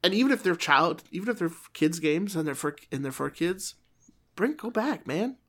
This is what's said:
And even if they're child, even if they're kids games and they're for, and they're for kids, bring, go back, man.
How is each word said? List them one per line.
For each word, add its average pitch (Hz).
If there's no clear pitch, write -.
And 185
even 254
if 240
they're 180
child, 156
even 185
if 247
they're 170
kids 160
games 165
and 156
they're 135
for, 147
and 139
they're 135
for 139
kids, 180
bring, 269
go 226
back, 226
man. 208